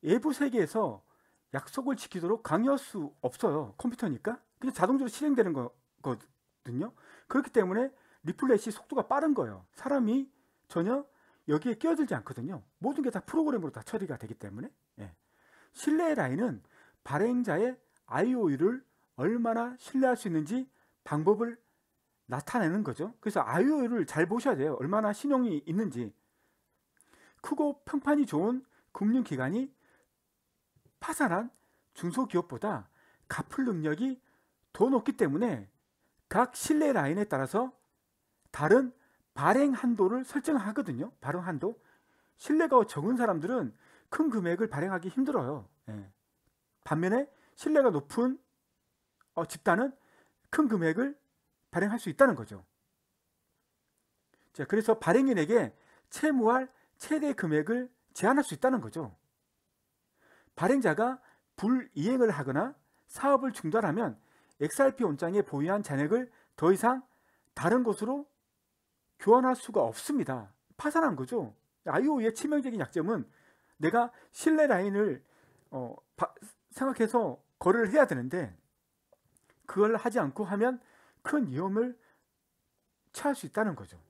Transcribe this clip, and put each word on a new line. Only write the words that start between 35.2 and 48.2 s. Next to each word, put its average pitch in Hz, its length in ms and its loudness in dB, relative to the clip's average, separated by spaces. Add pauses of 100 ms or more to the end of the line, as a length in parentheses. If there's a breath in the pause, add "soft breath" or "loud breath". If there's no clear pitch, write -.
각 247 280 0
신뢰 302 360 2
라인에 180 340 2
따라서 202 460 -2 (800)
다른 233 400 4 (420 soft breath)
발행 247 400 4
한도를 233 520 0
설정하거든요. 214 840 -4 (100)
발행 170 240 -6
한도. 180 340 -4 (580 soft breath)
신뢰가 294 480 4
적은 202 320 -2
사람들은 196 580 0 (340 soft breath)
큰 311 200 0
금액을 202 400 0
발행하기 180 400 -4
힘들어요. 151 580 -2 (220)
예. 101 220 -12 (720)
반면에 185 460 -2 (260 soft breath)
신뢰가 285 360 4
높은, 240 480 -2 (960)